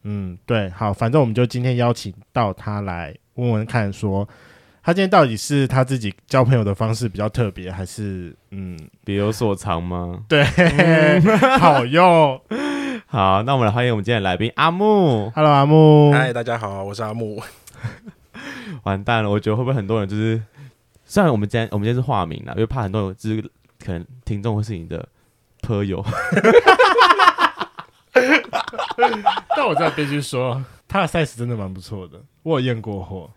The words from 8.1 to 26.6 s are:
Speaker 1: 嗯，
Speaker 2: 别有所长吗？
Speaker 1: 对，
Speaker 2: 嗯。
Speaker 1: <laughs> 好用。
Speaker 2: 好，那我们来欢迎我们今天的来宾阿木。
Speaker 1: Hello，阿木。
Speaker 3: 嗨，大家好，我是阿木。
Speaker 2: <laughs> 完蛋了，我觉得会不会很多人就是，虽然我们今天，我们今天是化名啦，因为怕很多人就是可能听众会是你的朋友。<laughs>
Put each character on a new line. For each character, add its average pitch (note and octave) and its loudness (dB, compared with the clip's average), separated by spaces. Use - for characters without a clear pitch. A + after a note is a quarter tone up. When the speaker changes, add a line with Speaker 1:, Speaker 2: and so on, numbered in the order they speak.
Speaker 1:
嗯， F#2 -12
Speaker 2:
别 G2+ -4
有 G#2 0
所 G#2+ 0
长 F2 -4
吗？ F2 -8
Speaker 1:
对， D3 4
Speaker 2:
嗯。 E3 4
Speaker 1:
<laughs> C4 4
好 C#3+ 6
用。 D#3 4
Speaker 2:
好， F#2+ 2
那 C3 -2
我 C3+ 0
们 A#2+ 2
来 G2+ 2
欢 B2 -2
迎 B2 0
我 A2+ 0
们 G#2 -4
今 A2 -2
天 A2 0
的 F#2+ 0
来 F2+ 0
宾 A2 -2
阿 D3+ 2
木。 E3+ 2
Speaker 1:
Hello， D3+ 4
阿 C#3 6
木。 D3+ 8
Speaker 3:
嗨， B2+ 2
大 A#2+ -4
家 A#2 -4
好， G2 -6
我 G2+ -8
是 G#2+ -8
阿 G#2+ -6
木。 A2 -8
Speaker 2:
<laughs> B3 -18
完 G2 -4
蛋 A2+ -2
了， G#2 -2
我 G#2 0
觉 A2 -4
得 G#2+ 0
会 B2 -4
不 A#2+ -4
会 C3 -2
很 A2 -4
多 A2 -2
人 G2 -4
就 G#2 -6
是， A2 -2
虽 - 0
然 D#3+ 4
我 A2+ 0
们 G#2 -2
今 A#2+ -4
天， A2+ -2
我 G#2 -4
们 G2+ -2
今 A#2+ 0
天 - 0
是 B2+ -2
化 A#2 -2
名 - -10
啦， B1 -12
因 F#2+ -8
为 A2+ 0
怕 B2+ -6
很 G2 -4
多 G#2+ -2
人 F#2+ -6
就 A2 -8
是 A2 -4
可 - -10
能 E2+ -8
听 G2+ -6
众 A2 -2
会 G#2+ -2
是 G#2+ -8
你 E2 -12
的 E2+ -10
朋 G2+ -2
友。 G2 -4
<laughs> - -6